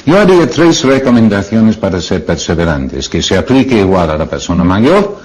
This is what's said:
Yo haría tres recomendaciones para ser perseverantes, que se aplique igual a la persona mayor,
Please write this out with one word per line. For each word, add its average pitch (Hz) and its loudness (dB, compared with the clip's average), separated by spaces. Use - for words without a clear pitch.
Yo 175 4
haría 180 4
tres 165 0
recomendaciones 113 2
para 92 -2
ser 87 -4
perseverantes, 78 -4
que 82 -4
se 95 0
aplique 127 0
igual 92 0
a 78 -2
la 80 -4
persona - -4
mayor, 139 0